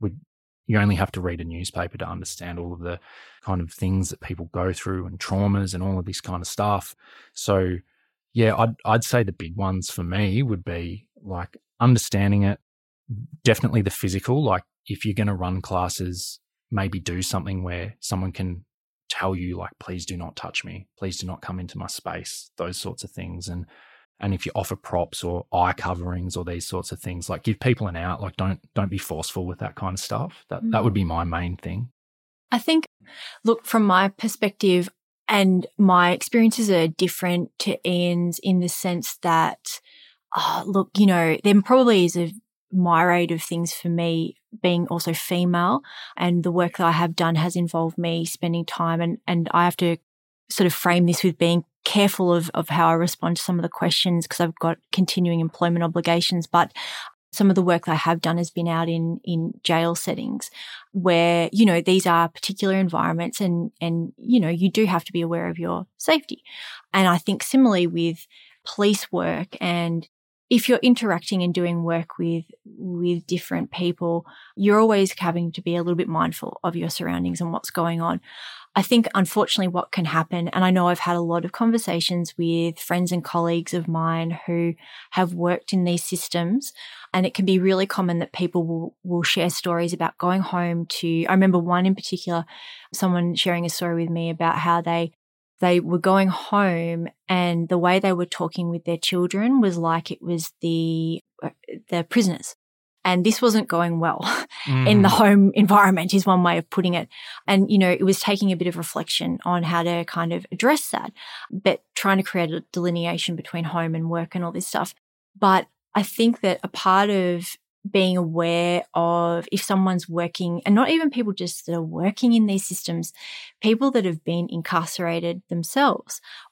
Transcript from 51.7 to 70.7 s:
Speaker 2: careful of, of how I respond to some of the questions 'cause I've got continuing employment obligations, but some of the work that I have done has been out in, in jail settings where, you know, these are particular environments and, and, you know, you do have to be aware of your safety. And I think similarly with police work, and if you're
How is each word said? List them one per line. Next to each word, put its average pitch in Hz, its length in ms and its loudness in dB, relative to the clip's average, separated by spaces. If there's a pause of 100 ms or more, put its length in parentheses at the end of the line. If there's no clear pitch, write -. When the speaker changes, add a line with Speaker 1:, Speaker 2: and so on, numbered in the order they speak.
Speaker 2:
careful 190 500 2
of, 170 180 0
of 160 160 -4
how 165 200 4
I 165 60 6
respond 170 420 0
to - 60 -6
some 175 160 0
of 170 40 -2
the 170 60 -2
questions 170 580 0
'cause - 140 -4
I've 165 160 0
got 165 220 0 (140)
continuing 175 460 2
employment 170 460 0
obligations, 170 640 0
but - 240 2 (600)
some 196 160 4
of 190 60 6
the 185 80 4
work 175 240 2
that 170 60 0
I 156 40 2
have 165 240 0
done 170 180 0
has 170 120 -2
been 170 160 -2
out 165 220 0
in, 165 340 -2
in 165 300 -2 (100)
jail 170 320 2
settings - 560 -6 (420)
where, 170 600 2
you 220 120 6
know, 175 160 6
these 185 260 4
are 170 220 4
particular 196 460 -4
environments 170 640 0
and, 170 300 0 (100)
and, 165 380 -4
you 240 220 2
know, 165 80 2
you 175 200 2
do 214 180 2
have 175 180 0
to - 80 -18
be 185 80 -2
aware 170 280 -2
of 165 100 -6
your 175 280 -4 (100)
safety. - 460 -2 (500)
And 190 140 6
I 175 120 4
think - 260 -4
similarly 214 420 4
with 170 400 -2 (400)
police 208 460 0
work, 175 480 -2
and 170 480 -2 (420)
if 240 180 4
you're 247 100 6